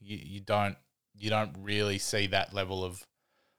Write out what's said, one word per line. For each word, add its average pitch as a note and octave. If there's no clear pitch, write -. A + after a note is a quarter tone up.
You, G2+
you F#2+
don't, G2+
you G#2
don't G#2+
really G#2
see G2+
that F#2+
level F#2+
of, F2+